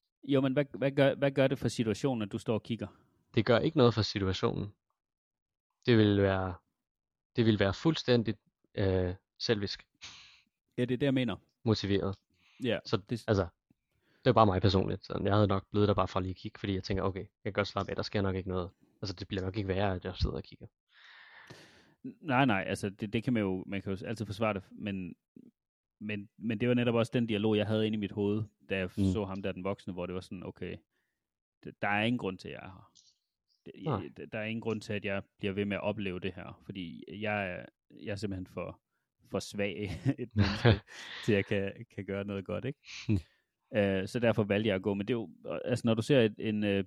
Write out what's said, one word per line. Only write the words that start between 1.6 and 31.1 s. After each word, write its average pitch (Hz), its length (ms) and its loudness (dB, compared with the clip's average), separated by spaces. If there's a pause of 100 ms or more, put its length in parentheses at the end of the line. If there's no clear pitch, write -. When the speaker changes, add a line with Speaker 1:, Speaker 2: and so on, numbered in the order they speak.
Speaker 1:
situationen, 113 540 -2
at 101 100 -6
du 117 60 -6
står 117 160 -2
og 107 100 -2
kigger? 104 240 -6 (480)
Speaker 2:
Det 113 100 4
gør 117 140 8
ikke 160 180 0
noget 117 160 8
for 110 80 2
situationen. 101 720 -2 (1120)
Det 120 120 6
vil 104 240 6
være, 95 320 0 (840)
det 117 100 4
vil 110 140 6
være 98 140 4
fuldstændigt, 120 640 0 (380)
øh, 92 380 0 (260)
selvisk. 104 460 -2 (920)
Speaker 1:
Ja, 123 80 0
det 123 80 -2
er 120 40 -2
det, 143 80 0
jeg 135 80 2
mener. 123 220 0 (280)
Speaker 2:
Motiveret. 98 520 2 (480)
Speaker 1:
Ja, 110 220 0
Speaker 2:
Så, 113 120 -2
Speaker 1:
det 110 300 -6
Speaker 2:
altså, 98 200 2 (800)
det 131 40 4
er 120 40 6
bare 110 120 8
mig 92 160 4
personligt. 95 440 2
Så 87 180 -6
jeg 98 100 2
havde 104 140 6
nok 98 240 0
blevet 104 160 4
der 101 60 6
bare 92 140 2
for - 120 -4
lige 92 100 -4
at 90 60 -8
kigge, - 240 -14
fordi 101 140 -2
jeg 92 100 -4
tænker, 95 200 -2
"Okay, 95 160 -2
jeg 101 80 -12 (160)
kan 101 100 -6
godt 101 140 0
slappe - 240 -6
af, - 40 -6
der 98 80 -4
sker 104 180 -2
nok 95 140 0
ikke 92 140 -6
noget." 90 200 -4 (320)
Altså, 95 140 -8
det 98 120 -12
bliver 95 160 -6
nok 95 140 -4
ikke 98 120 -4
værre, 95 260 0
at 90 100 -8
jeg 92 100 -8
sidder - 200 -2
og - 80 -8
kigger. - 240 -18 (1400)
Speaker 1:
N-, - 140 -14
nej, 139 240 4
nej, 98 220 4
altså, 98 220 -2
det, 104 240 -8
det 117 100 0
kan 127 100 0
man 110 100 2
jo, 92 240 -2
man 98 140 -6
kan 98 140 -4
jo 90 100 -10
altid 107 200 -6
forsvare 107 280 -2
det, 98 180 -6
men, 98 440 -8 (840)
men, 104 380 -8
men 107 220 -4
det 120 80 0
var 123 60 4
netop 120 220 2
også 113 180 2
den 117 140 2
dialog, 107 300 2
jeg 104 100 2
havde 110 180 2
inde 107 100 0
i 107 40 -2
mit 98 120 -4
hoved, 104 320 0 (260)
da 95 80 -2
jeg 92 200 -2
Speaker 2:
Mm. 101 60 2
Speaker 1:
så 95 220 2
ham 95 160 -8
der, 95 100 -4
den 90 120 -8
voksne, 98 300 -6
hvor 90 120 -6
det 90 100 -6
var 90 60 -6
sådan, 90 240 -14
"Okay, 92 320 -10 (880)